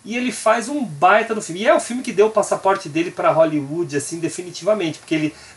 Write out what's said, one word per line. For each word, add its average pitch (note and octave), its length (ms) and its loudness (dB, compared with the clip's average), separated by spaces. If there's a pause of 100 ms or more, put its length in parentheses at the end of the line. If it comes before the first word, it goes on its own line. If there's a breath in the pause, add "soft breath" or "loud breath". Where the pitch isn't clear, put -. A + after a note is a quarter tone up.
e A3 100 -6
ele B3 160 -2
faz A3+ 380 0
um D4 140 -4
baita G3 500 2
do G#3+ 80 -4
filme. F3 200 -8
E A#3 60 -2
é D#4 60 8
o D#4+ 60 4
filme A#3+ 240 -6
que A#3 80 -6
deu G3+ 160 6
o G#3+ 40 -4
passaporte G3 560 0
dele D#3+ 220 -2
pra F3 220 2
Hollywood, D3+ 680 0
assim, E3 220 -6
definitivamente, F3 800 -2
porque - 160 -4
ele D4+ 200 -2 (220 loud breath)